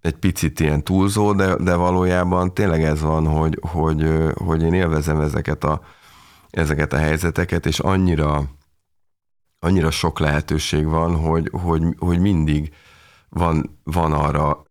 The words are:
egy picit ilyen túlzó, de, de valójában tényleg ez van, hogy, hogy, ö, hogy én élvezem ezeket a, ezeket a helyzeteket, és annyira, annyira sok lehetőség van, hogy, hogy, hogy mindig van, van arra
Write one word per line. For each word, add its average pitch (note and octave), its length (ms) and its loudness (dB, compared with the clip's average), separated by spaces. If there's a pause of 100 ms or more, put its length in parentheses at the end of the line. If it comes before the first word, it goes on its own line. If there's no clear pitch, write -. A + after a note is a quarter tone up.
egy E2 140 -4
picit E2+ 460 -2
ilyen D2+ 240 0
túlzó, G2+ 480 2
de, F#2+ 240 2
de F2 180 0
valójában F2+ 800 2
tényleg E2+ 280 0
ez D2+ 180 0
van, D#2 260 0
hogy, D#2 340 0
hogy, D#2 420 -2
ö, D#2+ 320 2
hogy D#2+ 280 -2
én E2 100 2
élvezem D#2 480 0
ezeket D2+ 440 -4
a, D2+ 160 -2 (680)
ezeket D2+ 420 -2
a C2+ 60 0
helyzeteket, E2 680 -2
és D#2+ 120 -2
annyira, D#2 640 0 (1120)
annyira E2 320 2
sok D#2 280 -2
lehetőség D2+ 680 0
van, E2 300 0
hogy, D#2+ 360 0
hogy, E2+ 300 0 (160)
hogy F2 200 0
mindig D#2 560 2 (540)
van, E2 560 -2
van D#2+ 280 0
arra D2 580 0